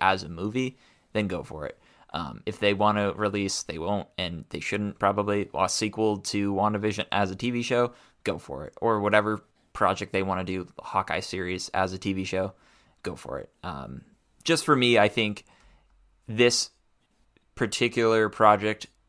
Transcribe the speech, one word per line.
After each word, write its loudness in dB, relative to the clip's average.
as 2
a -12
movie, -4
then 0
go -6
for -10
it. -12
Um, -10
if -6
they 4
wanna 2
release, -2
they -10
won't, -4
and -6
they -10
shouldn't -4
probably, 0
a 0
sequel 0
to -2
WandaVision 0
as 2
a -8
T -4
V -2
show, 0
go -2
for -12
it. -16
Or 2
whatever 2
project 0
they 2
wanna -2
do, -4
the -20
Hawkeye -2
series -6
as 0
a -8
T -4
V -4
show, -2
go -8
for -10
it. -16
Um, -12
just 2
for 6
me, 6
I 8
think -2
this 2
particular 2
project 4